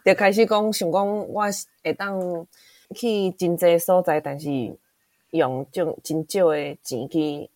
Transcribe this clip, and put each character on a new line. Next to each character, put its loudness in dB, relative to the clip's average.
就 6
开 4
始 4
讲， 0
想 -2
讲 -2
我 -2
是 -8
会 -2
当 -6
去 0
真 -2
济 6
所 2
在， 2
但 -8
是 -8
用 0
种 -4
真 -4
少 2
的 -2
钱 -8
去， -4